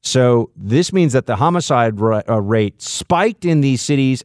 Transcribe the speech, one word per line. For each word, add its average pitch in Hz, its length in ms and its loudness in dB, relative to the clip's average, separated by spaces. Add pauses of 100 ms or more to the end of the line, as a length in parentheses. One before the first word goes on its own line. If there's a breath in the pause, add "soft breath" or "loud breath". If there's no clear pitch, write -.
So 123 540 2
this 110 360 -2
means 170 220 2
that 127 140 0
the 117 80 -4
homicide 120 640 0
ra-, 110 280 0
uh, 113 140 0
rate 104 400 -2
spiked 185 640 -2
in 160 160 2
these 135 200 0
cities 135 440 0